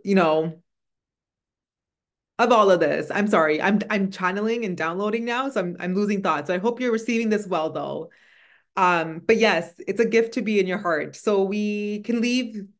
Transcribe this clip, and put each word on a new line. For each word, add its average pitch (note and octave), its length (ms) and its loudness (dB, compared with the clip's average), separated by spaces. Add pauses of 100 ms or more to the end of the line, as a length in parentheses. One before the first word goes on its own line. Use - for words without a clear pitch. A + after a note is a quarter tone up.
you G3 120 2
know, D#3+ 480 2 (1800)
of A#3 120 4
all G#3 200 6
of F3 80 6
this. D3+ 320 0
I'm G#3 160 0
sorry, D#3 340 2
I'm, G3+ 180 2 (120)
I'm G3 180 0
channeling G#3 560 -4
and F3+ 100 -4
downloading G3+ 480 -4
now, B3 280 -4
so A#3 80 -4
I'm, F3 200 -4
I'm F3+ 140 -4
losing G3+ 300 0
thoughts. D3+ 260 0
I F3+ 80 0
hope A#3 240 -2
you're B3 100 0
receiving A3+ 380 -2
this G#3 160 0
well, D#3+ 240 -2
though. D3 400 -8 (680)
Um, E3 440 2
but A3 180 2
yes, F#3 340 2 (160)
it's G3 120 -2
a A3+ 60 4
gift A3+ 280 2
to B3+ 80 -2
be G#3 180 0
in F#3 60 2
your F#3 140 -4
heart. D#3+ 360 -2
So G3+ 280 0
we G#3 580 -4
can A#3 200 -2
leave A#3+ 440 -2 (140)